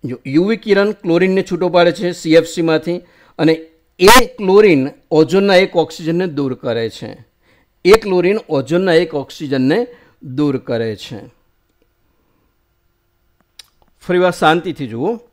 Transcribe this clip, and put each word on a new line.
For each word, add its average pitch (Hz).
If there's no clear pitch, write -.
જો 123
યુ 143
વી 214
કિરણ 202
ક્લોરિનને 185
છૂટો 180
પાડે 175
છે 175
સી 165
એફ 165
સીમાંથી 165
અને 160
એ 220
ક્લોરિન 185
ઓઝોનના 175
એક 190
ઓક્સિજનને 170
દૂર 139
કરે 117
છે. -
એ 180
ક્લોરિન 196
ઓઝોનના 175
એક 165
ઓક્સિજનને 139
દૂર 139
કરે 113
છે. 101
ફરી 180
વાર 180
શાંતિથી 165
જુઓ 131